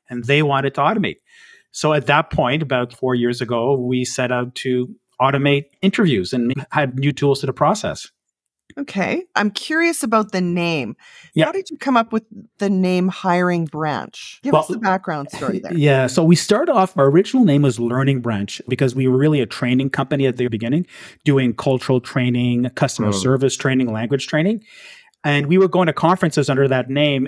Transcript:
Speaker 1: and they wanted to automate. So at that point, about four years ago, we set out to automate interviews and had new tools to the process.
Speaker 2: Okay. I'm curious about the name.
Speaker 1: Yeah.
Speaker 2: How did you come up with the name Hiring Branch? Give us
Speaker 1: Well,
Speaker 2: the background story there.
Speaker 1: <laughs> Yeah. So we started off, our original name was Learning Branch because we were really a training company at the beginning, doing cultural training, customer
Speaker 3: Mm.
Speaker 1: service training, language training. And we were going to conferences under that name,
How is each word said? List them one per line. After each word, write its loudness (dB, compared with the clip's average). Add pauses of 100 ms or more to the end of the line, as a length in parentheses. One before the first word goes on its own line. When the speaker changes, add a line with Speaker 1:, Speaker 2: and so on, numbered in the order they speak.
Speaker 1:
and -10
they 2
wanted -2
to -2
automate. -2 (540)
So 0
at -2
that 2
point, 0
about -2
four -2
years 0
ago, 0
we -2
set -4
out -2
to -2 (280)
automate 2 (180)
interviews 2
and 0 (200)
had -2
new 0
tools 0
to -6
the -4
process. -2 (640)
Speaker 2:
Okay. -4 (120)
I'm 0
curious -2
about 0
the -2
name. -2 (400)
Speaker 1:
Yeah. 4
Speaker 2:
How -2
did -6
you -14
come 0
up 2
with -2 (340)
the 0
name 2
Hiring 0
Branch? -8
Give 0
us 2
Speaker 1:
Well, -6
Speaker 2:
the -10
background -2
story -6
there. -10
Speaker 1:
<laughs> -2
Yeah. 4
So 2
we 8
started 2
off, 0
our 6
original 4
name 4
was 2
Learning 0
Branch -4
because -2
we 2
were 4
really 2
a 0
training -2
company -2
at 0
the 0
beginning, -2 (360)
doing 2
cultural 0
training, 0
customer -2
Speaker 3:
Mm. -2
Speaker 1:
service 2
training, -2
language -4
training. -2 (600)
And 0
we 4
were 6
going 2
to 0
conferences 2
under 2
that 0
name, 0